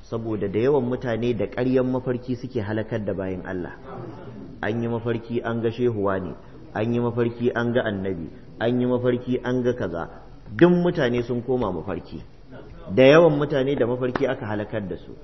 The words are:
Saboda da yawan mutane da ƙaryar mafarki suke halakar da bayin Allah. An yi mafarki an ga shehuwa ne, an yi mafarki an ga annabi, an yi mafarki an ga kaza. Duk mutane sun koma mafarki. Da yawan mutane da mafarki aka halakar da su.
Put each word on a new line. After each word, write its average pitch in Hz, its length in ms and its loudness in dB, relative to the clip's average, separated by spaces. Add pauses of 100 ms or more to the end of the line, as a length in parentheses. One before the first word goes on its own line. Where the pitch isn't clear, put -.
Saboda 113 420 -2
da 98 80 0
yawan 127 300 2
mutane 120 480 -2
da 101 80 0
ƙaryar 127 400 2
mafarki 127 500 -2
suke 123 300 -8
halakar 107 400 -4
da 98 80 -2
bayin 92 320 -4
Allah. 90 280 -6 (920)
An 113 180 -2
yi 117 80 -2
mafarki 117 560 -2
an 117 160 -2
ga 117 80 2
shehuwa 107 540 0
ne, - 100 -8 (400)
an 117 200 0
yi 120 60 2
mafarki 117 540 2
an 117 200 0
ga 123 100 2
annabi, 95 440 -2 (320)
an 123 220 2
yi 123 60 2
mafarki 123 580 2
an 127 160 0
ga 120 120 2
kaza. 82 360 -4 (420)
Duk 165 200 6
mutane 156 520 2
sun 120 180 -2
koma 123 300 0
mafarki. 85 500 -8 (720)
Da 127 100 8
yawan 151 360 10
mutane 143 380 2
da 123 100 4
mafarki 123 400 0
aka - 180 -4
halakar 107 420 -4
da 85 100 -6
su. - 260 -16